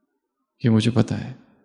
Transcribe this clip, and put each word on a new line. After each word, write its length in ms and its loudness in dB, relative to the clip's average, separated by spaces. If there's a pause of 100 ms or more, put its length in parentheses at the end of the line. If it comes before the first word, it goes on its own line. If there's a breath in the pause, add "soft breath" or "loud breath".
(640)
ये 60 2
मुझे 200 2
पता 240 0
है।" 340 -12 (160)